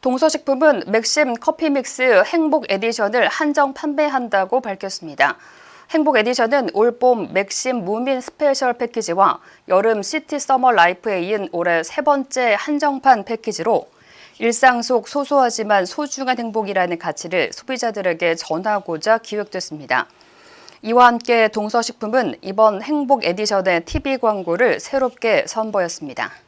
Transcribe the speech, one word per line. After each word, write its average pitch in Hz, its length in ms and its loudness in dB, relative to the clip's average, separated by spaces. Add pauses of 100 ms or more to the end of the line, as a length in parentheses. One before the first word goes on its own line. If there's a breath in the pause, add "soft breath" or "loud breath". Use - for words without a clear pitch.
동서식품은 269 840 2
맥심 233 480 0
커피 320 340 -2
믹스 254 560 2
행복 311 460 0
에디션을 214 580 0
한정 294 460 0
판매한다고 262 840 -2
밝혔습니다. 190 760 -4 (540 loud breath)
행복 302 260 2
에디션은 240 560 2
올 233 260 2
봄 240 340 0
맥심 202 520 -2
무민 247 360 -2
스페셜 269 540 -2
패키지와 220 680 0 (280 loud breath)
여름 208 340 2
시티 302 360 -6
서머 262 320 2
라이프에 185 540 2
이은 196 280 -4
올해 170 300 0
세 - 180 -8
번째 262 580 0
한정판 277 680 0
패키지로 220 640 -2 (500 loud breath)
일상 240 420 4
속 233 280 0
소소하지만 233 760 2
소중한 262 540 -4
행복이라는 196 600 -2
가치를 165 540 -4
소비자들에게 185 840 -4
전하고자 190 840 -2
기획됐습니다. 175 880 -6 (760 loud breath)
이와 233 260 6
함께 233 400 2
동서식품은 220 920 -2
이번 202 400 2
행복 269 420 0
에디션의 190 600 0
티비 277 320 -4
광고를 202 640 0
새롭게 240 680 0
선보였습니다. 170 840 -4 (180)